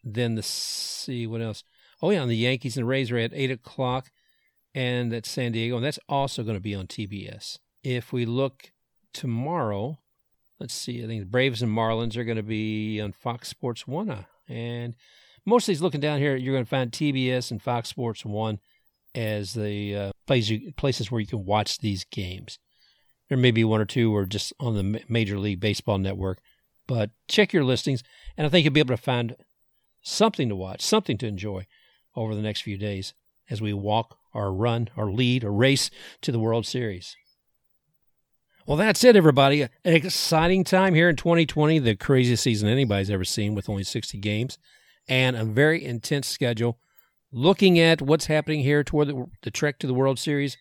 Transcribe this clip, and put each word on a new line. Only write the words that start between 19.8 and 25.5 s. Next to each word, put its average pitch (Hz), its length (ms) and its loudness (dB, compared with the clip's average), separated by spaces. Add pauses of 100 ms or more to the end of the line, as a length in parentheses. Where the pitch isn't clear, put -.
uh, 98 180 -6 (140)
places 120 240 2
you, 113 220 -4
places 123 360 -4
where 117 120 -2
you 101 60 -4
can 101 180 -6
watch 104 340 -2
these 98 240 -4
games. - 560 -12 (720)
There 135 100 0
may 123 140 6
be 113 100 4
one 110 180 4
or 107 40 2
two 113 280 2
or 101 140 0
just 101 320 -6
on 120 160 -2
the 101 80 0
Ma-, 104 160 -2 (100)
Major 107 300 0
League 95 220 -2